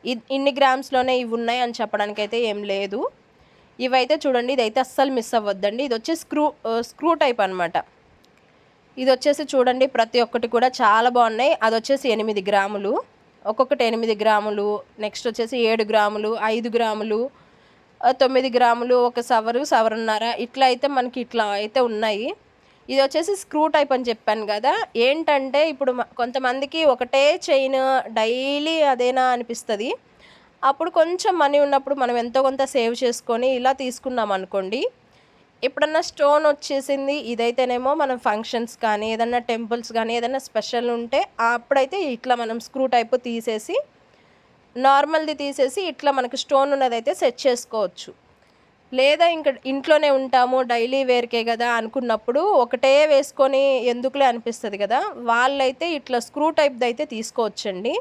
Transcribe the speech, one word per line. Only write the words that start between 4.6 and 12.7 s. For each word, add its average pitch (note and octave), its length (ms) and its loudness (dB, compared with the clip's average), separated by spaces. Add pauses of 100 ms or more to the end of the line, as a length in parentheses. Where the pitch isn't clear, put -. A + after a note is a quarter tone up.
అస్సలు C4+ 300 0
మిస్ A3+ 220 -4
అవ్వద్దండి. G3+ 480 -2
ఇది A#3+ 120 -2
వచ్చేసి D#4+ 260 -4
స్క్రూ, D4 200 -2 (240)
ఆ, - 20 -2 (200)
స్క్రూ D#4+ 200 -2 (120)
టైప్ A#3+ 240 2
అనమాట. F3+ 300 -2 (1200)
ఇది C4 180 2
వచ్చేసి C#4+ 280 0 (120)
చూడండి, B3+ 320 4 (100)
ప్రతి A3+ 300 2
ఒక్కటి A#3 280 -4
కూడా A#3+ 140 4 (140)
చాలా A3 340 6
బాగున్నాయి. A#3+ 360 4 (120)
అది A3+ 160 2
వచ్చేసి C4+ 340 -2
ఎనిమిది G#3+ 360 -2
గ్రాములు, G3+ 420 0 (520)